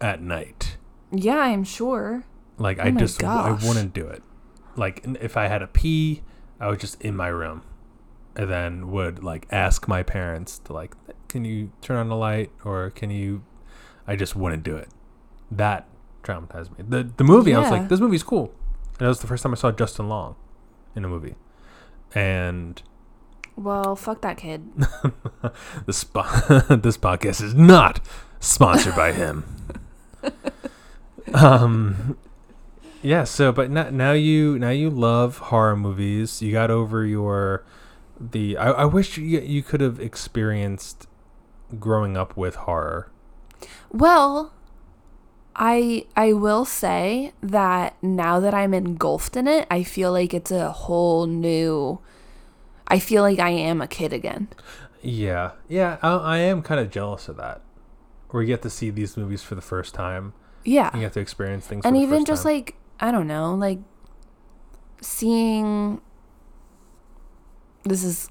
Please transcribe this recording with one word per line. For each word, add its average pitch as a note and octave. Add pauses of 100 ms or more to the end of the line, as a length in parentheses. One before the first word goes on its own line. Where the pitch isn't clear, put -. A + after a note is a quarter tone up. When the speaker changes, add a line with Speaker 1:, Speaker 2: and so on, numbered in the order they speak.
Speaker 1:
at F#2+
night. E2 (360)
Speaker 2:
Yeah, G#3
I'm A3+
sure. A3+ (340)
Speaker 1:
Like, F#2+
Speaker 2:
Oh -
Speaker 1:
I -
Speaker 2:
my B3+
Speaker 1:
just, -
I G#3
Speaker 2:
gosh. G#2+
Speaker 1:
wouldn't A2
do D#2+
it. D2+ (540)
Like, F#2+
n-, B2+
if A2+
I G#2+
had G2+
a F#2+
pee, D#3 (380)
I G#2+
was G2+
just -
in G#2
my F2
room. E2 (720)
And G2
then F2
would, F2+
like, E2
ask F#2+
my F#2
parents F2
to, -
like, D#2 (340)
"Can B2
you G#2+
turn C3
on A#2
the A2+
light?" A2 (120)
Or F#2+
can G#2
you, G2+ (640)
I G2+
just G2
wouldn't E2
do D#2
it. - (600)
That G#2 (340)
traumatized F2
me. F#2+
The, B2
the C#3+
movie, F3+
I A#2
was A2+
Speaker 2:
Yeah. A2+
Speaker 1:
like, F#3+
"This F#3
movie's G#3+
cool." D3+ (400)
And -
that B2
was B2
the A#2
first A#2+
time C3
I A#2
saw A#2+
Justin G#2+
Long G#2 (580)
in G2+
a F#2
movie. E2 (800)
And F2+ (800)
Speaker 2:
Well, G3
fuck A3
that F#3+
kid. D#3 (140)
Speaker 1:
<laughs> -
This -
po-, -
<laughs> -
this A2
podcast F#2+
is G#2
not D#3+ (400)
sponsored -
by E2
him. D2+ (800)
Speaker 2:
<laughs> - (1000)
Speaker 1:
Um, A#2 (840)
yeah, D3
so, C3
but B2+
no-, D3
now C3+
you, D3+
now B2
you D3
love A#2+
horror A2
movies. G2+
You A2
got A2+
over A2+
your, G2+ (540)
the, A2
I, A#2+
I C#3
wish F#3
you, D#3+
you C#3+
could D3
have A#2+
experienced G#2+ (720)
growing G#2
up F#2
with F#2
horror. E2 (840)
Speaker 2:
Well, D4+ (1000)
I, A#3 (100)
I A3
will G#3+
say G3+ (100)
that F#3+
now F3+
that G3+
I'm G3
engulfed E3
in B3
it, D4+
I F3+
feel F#3
like F3+
it's E3+
a E3+
whole E3+
new, E3 (840)
I F#3
feel G#3
like G3+
I F3
am E3
a -
kid -
again. - (540)
Speaker 1:
Yeah. F#2+ (180)
Yeah, F3
I, D#3
I D#3+
am F3+
kinda C#3+
jealous G2+
of D2
that, - (720)
where A#2
you A2+
get A#2+
to A2+
see -
these G#2
movies G2+
for -
the F#2
first F#2
time. F#2 (320)
Speaker 2:
Yeah. A#3
Speaker 1:
You A#2
get G#2
to G#2
experience G2
things G#2
Speaker 2:
And B3+
Speaker 1:
for C4+
the C#4
Speaker 2:
even C#4+
Speaker 1:
first D4
Speaker 2:
just, D4+
Speaker 1:
time. D4+
Speaker 2:
like, C4+ (260)
I A3+
don't G3
know, D#3+
like, F#3+ (1200)
seeing, G#3+ (1800)
this F#3+
is F3